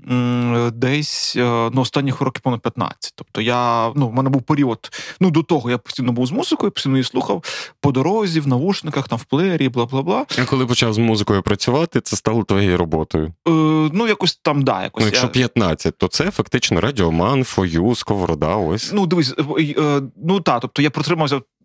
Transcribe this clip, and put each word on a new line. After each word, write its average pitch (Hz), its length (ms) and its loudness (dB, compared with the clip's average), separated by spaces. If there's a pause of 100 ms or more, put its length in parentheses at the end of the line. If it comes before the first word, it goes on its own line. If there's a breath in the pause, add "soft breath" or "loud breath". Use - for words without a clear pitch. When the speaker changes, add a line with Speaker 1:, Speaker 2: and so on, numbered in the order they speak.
(120)
Speaker 1:
м, 120 600 0
десь, 131 600 -2
е, 120 380 0
ну, 131 80 2
останніх 139 400 -2
років, 131 200 -4
певно, 120 180 -2
п'ятнадцять. - 560 -6
Тобто - 260 -10
я, 117 540 0
ну, 135 140 0
в 107 40 -10
мене 135 160 0
був 127 120 2
період, 139 480 0 (300 loud breath)
ну, 185 120 4
до 160 120 2
того 127 260 0
я 123 80 0
постійно 123 340 -4
був 123 160 0
з 131 40 -4
музикою, 233 400 -2
постійно 135 260 -2
її 131 60 2
слухав, - 400 -2 (380 loud breath)
по 143 100 4
дорозі, 165 480 2
в 143 80 -2
навушниках, 143 600 0
там, 117 120 -4
в - 40 -16
плеєрі, 156 460 0
бла-бла-бла. 135 560 -2 (160)
Speaker 2:
А 127 40 2
коли 131 200 0
почав 117 280 2
з 104 40 -2
музикою 107 440 2
працювати, 123 600 0
це - 140 -6
стало 110 280 0
твоєю 95 340 2
роботою? 80 560 0 (140)
Speaker 1:
Е, 170 40 4 (420)
ну, 226 140 0
якось 190 280 -2
там, 143 280 0
да, 104 200 0
якось - 180 -4
Speaker 2:
Ну, 113 60 4
якщо 127 180 2
Speaker 1:
я 120 60 -2
Speaker 2:
п'ятнадцять, 101 680 0
то 95 100 0
це 170 240 -2
фактично - 500 0
Радіоман, 104 600 2
Фою, 95 520 0
Сковорода, 82 600 0
ось. 101 380 -2
Speaker 1:
Ну, 202 140 0
дивись, 156 300 0
е, 156 60 0 (340)
е, 147 240 0 (240)
ну, 190 140 2
та, 143 200 0
тобто 127 220 -4
я 151 80 2
протримався 147 520 -2 (240)